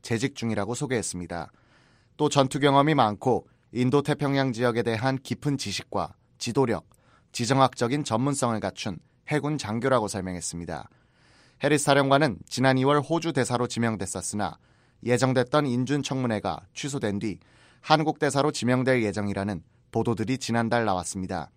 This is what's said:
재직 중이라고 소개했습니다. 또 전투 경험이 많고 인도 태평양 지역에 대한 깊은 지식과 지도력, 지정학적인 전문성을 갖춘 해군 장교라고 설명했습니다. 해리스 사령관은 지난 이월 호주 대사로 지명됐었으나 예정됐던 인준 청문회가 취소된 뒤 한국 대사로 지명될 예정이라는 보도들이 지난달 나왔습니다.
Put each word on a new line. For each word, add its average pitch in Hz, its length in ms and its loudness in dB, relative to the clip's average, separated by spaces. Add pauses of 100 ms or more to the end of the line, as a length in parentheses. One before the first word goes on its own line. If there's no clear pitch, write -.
재직 110 320 -4
중이라고 110 400 -4
소개했습니다. 90 760 -6 (640)
또 151 120 2
전투 139 300 2
경험이 143 380 4
많고 107 500 2 (240)
인도 127 320 2
태평양 139 500 0
지역에 117 300 0
대한 117 340 -2
깊은 135 400 -4
지식과 - 580 -6 (240)
지도력, 117 460 0 (460)
지정학적인 131 720 2
전문성을 120 560 0
갖춘 95 400 -6 (300)
해군 147 280 -2
장교라고 117 520 0
설명했습니다. 87 840 -8 (720)
해리스 143 220 2
사령관은 139 540 4 (100)
지난 131 300 2
이월 143 220 4
호주 165 320 -2
대사로 123 360 0
지명됐었으나 104 920 -4 (460)
예정됐던 127 640 2
인준 127 340 0
청문회가 117 720 -4
취소된 120 460 -4
뒤 98 180 -4 (420)
한국 151 380 2
대사로 143 320 2
지명될 127 540 2
예정이라는 101 580 -4 (300)
보도들이 113 460 -2
지난달 117 460 0
나왔습니다. 92 720 -4